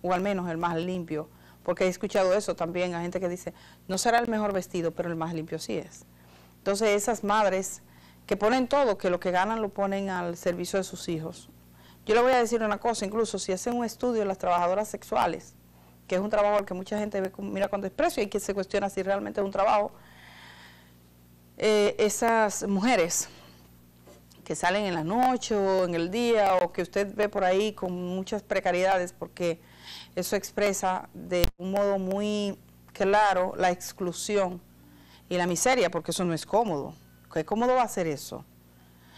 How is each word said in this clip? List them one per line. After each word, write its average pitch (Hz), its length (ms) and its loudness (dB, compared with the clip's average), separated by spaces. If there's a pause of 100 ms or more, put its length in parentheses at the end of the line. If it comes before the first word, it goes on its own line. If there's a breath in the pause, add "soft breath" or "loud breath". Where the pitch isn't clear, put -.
o 180 100 -2
al 180 80 2
menos 185 300 0
el 165 80 -4
más 170 180 0
limpio, 165 540 -4 (340 loud breath)
porque 180 200 0
he 190 60 4
escuchado 190 440 2
eso 196 220 0
también, 175 400 -2
a 170 60 -4
gente 180 180 -4
que 185 80 -2
dice, 175 260 -6 (360 loud breath)
"No 190 80 -2
será 233 220 4
el 240 100 0
mejor 214 240 0
vestido, 180 380 -2
pero 175 180 -4
el 170 60 -4
más 165 180 -4
limpio 160 260 -6
sí 208 180 -6
es". - 280 -12 (520 loud breath)
Entonces 202 320 2
esas 208 360 2
madres 196 560 2 (440 loud breath)
que 202 120 0
ponen 233 300 2
todo, 254 300 4
que 190 120 0
lo 175 100 0
que 180 120 -2
ganan 202 300 2
lo 208 80 -2
ponen 196 400 -2
al 175 280 -4
servicio 175 420 -2
de 185 40 -2
sus - 260 -10
hijos. 165 400 -8 (560 loud breath)
Yo 214 100 2
le 233 60 6
voy 254 100 6
a 262 60 6
decir 233 240 2
una 208 160 0
cosa, 220 280 -2
incluso 214 320 -2
si - 140 -4
hacen 233 240 -2
un 240 80 0
estudio 226 380 0
de 202 40 2
las 190 120 -2
trabajadoras 180 500 2
sexuales, - 680 -2 (520 loud breath)
que 190 80 -2
es 185 60 0
un 208 80 -4
trabajo 208 280 4
al 202 80 2
que 190 80 -8
mucha 190 240 -6
gente 208 220 -2
ve 190 120 -2
con, 202 200 -8
mira 196 160 0
con 196 140 -2
desprecio 254 420 0
y 208 40 -2
que 208 120 -4
se 196 140 -4
cuestiona 196 360 -2
si 190 140 -4
realmente 202 380 -2
es 196 40 0
un 196 60 -6
trabajo, 208 400 2 (1700 loud breath)
eh, 208 420 4
esas 220 680 2
mujeres 196 640 2 (1160 loud breath)
que 160 100 -6
salen 190 300 0
en 185 80 -2
la 165 100 -2
noche 247 520 0
o 190 280 2
en 175 120 -2
el 170 140 -2
día 214 520 2
o 180 100 0
que - 100 -4
usted 202 320 -2
ve 208 140 0
por 202 160 -2
ahí 190 300 2
con 185 180 -6
muchas 180 500 -4
precariedades, 185 680 0
porque - 480 -4 (560 loud breath)
eso 185 200 -2
expresa 196 760 0
de 180 340 0 (100)
un 185 140 -6
modo 202 280 0
muy 202 580 -4 (360)
claro 196 640 2
la 180 140 2
exclusión 180 880 -4 (680 loud breath)
y 180 80 -2
la 175 100 2
miseria, 202 440 2
porque 170 200 -4
eso 185 120 -2
no 175 100 0
es 156 120 -4
cómodo. 190 480 0 (400)
¿Qué 160 100 -2
cómodo 233 320 2
va 254 80 4
a 226 60 0
ser 175 180 -2
eso? - 380 -8 (720 loud breath)